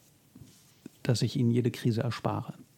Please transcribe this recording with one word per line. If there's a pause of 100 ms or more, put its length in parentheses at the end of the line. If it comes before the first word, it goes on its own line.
(1000)
dass
ich
ihnen
jede
Krise
erspare. (240)